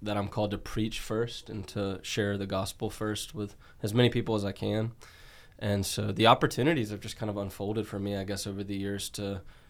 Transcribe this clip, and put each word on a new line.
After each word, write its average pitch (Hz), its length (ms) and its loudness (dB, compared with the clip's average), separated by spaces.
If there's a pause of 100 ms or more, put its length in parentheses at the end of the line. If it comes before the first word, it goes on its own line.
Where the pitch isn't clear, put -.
that 104 160 -2
I'm 101 100 0
called 104 220 0
to 101 80 -2
preach - 420 -2
first 117 480 -4
and 107 200 -8
to 98 340 -2
share 101 340 0
the 98 100 -2
gospel 110 440 -2
first - 440 -4
with 104 220 -6 (260)
as 107 120 0
many 123 160 8
people 117 240 0
as 101 100 2
I 98 80 0
can. 110 400 -2 (680)
And 101 280 2
so 104 240 0
the 107 160 6
opportunities 131 640 6
have 104 80 -6
just - 180 -10
kind 107 140 -4
of 101 60 -4
unfolded 101 500 -2
for 104 140 -6
me, 101 160 -2
I 98 80 -2
guess, 98 240 -4
over 98 160 -4
the 98 120 -4
years 98 340 -2
to 98 320 -4 (280)